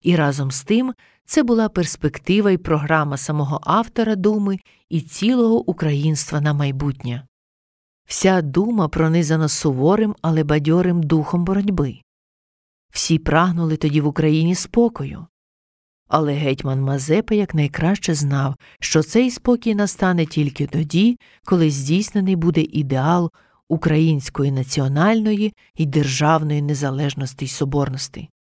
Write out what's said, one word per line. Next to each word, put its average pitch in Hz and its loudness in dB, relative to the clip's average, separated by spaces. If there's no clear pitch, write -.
І 175 2
разом 143 0
з - -4
тим 247 0
це - 0
була 226 2
перспектива 190 0
і 185 2
програма 151 0
самого 151 -4
автора 220 0
Думи 196 0
і 160 -2
цілого 233 0
українства 151 -2
на 147 0
майбутнє. 135 -4
Вся 190 2
Дума 175 0
пронизана 160 2
суворим, 160 0
але 156 0
бадьорим 160 2
духом 160 0
боротьби. 190 -2
Всі - 0
прагнули 165 0
тоді 151 0
в 143 -2
Україні 160 2
спокою. 180 -2
Але 147 2
гетьман 135 -2
Мазепа 143 0
якнайкраще 170 0
знав, 139 -2
що - 0
цей 247 2
спокій 240 0
настане 185 0
тільки 147 -2
тоді, 165 0
коли 165 2
здійснений 185 0
буде 165 2
ідеал 151 0
української 156 0
національної 202 0
і 160 -2
державної 147 0
незалежності 139 -4
й - -8
соборності. 135 -4